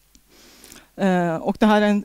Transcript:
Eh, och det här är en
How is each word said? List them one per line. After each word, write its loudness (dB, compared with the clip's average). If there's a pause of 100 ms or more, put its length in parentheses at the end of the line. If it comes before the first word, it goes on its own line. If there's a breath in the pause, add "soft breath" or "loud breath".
(960 loud breath)
Eh, 0
och -6
det 2
här 4
är 0
en 0